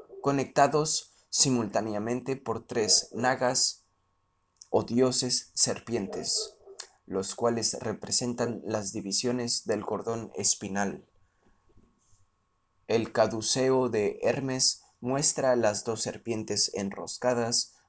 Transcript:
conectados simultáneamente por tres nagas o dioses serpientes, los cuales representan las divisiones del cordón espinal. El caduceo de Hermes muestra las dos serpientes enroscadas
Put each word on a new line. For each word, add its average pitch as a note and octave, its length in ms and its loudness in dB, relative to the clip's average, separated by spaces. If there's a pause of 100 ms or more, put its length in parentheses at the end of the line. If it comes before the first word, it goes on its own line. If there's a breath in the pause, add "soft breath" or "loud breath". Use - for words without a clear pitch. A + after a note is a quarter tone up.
(220)
conectados C#3 920 2 (160 soft breath)
simultáneamente A2+ 1040 2
por A2+ 300 -6
tres - 480 2
nagas B2+ 720 0 (840)
o G#2+ 140 2
dioses B2 720 2
serpientes, - 1000 -2 (500 loud breath)
los F#2+ 300 -4
cuales A#2 440 0
representan A#2 840 -4
las G2+ 280 -4
divisiones A#2 720 -2
del G#2 200 -2
cordón A2 500 -6
espinal. G2 680 -2 (1800)
El A2 260 0
caduceo B2 760 2
de G#2+ 320 0
Hermes C3 600 0 (160)
muestra C3 560 2
las G#2+ 300 2
dos A2 160 -2
serpientes G#2+ 720 -2
enroscadas A#2 1000 -2 (160 loud breath)